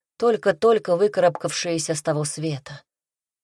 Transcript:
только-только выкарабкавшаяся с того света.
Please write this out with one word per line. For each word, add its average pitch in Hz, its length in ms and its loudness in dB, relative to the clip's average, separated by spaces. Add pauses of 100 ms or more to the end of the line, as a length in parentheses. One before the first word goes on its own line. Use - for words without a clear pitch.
(180)
только-только 214 800 2
выкарабкавшаяся 170 960 0
с 156 80 -6
того 151 240 -2
света. 147 560 -8 (640)